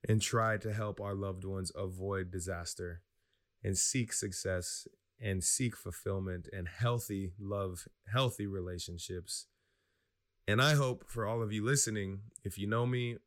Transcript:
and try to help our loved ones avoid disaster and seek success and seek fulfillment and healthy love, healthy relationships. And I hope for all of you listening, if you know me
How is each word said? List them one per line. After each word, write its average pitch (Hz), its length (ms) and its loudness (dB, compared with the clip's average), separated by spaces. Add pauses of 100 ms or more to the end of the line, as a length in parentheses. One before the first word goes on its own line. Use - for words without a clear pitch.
and 110 140 8
try 110 360 4
to 107 140 -4
help 104 300 -2
our 101 140 -2
loved 95 280 -2
ones 95 320 -4
avoid 95 540 -2
disaster 87 720 -6 (640)
and 98 120 2
seek - 380 2
success - 760 -2 (320)
and 95 240 0
seek 123 320 2
fulfillment 92 800 -4
and 90 140 -4
healthy 104 720 0
love, 98 480 -2 (260)
healthy 123 320 2
relationships. 90 1000 -6 (1000)
And 107 140 4
I 147 140 8
hope 131 340 2
for 113 160 -2
all 117 160 0
of 107 100 0
you 107 140 0
listening, 107 560 2 (220)
if 92 160 -6
you 101 80 0
know 117 180 2
me 123 420 0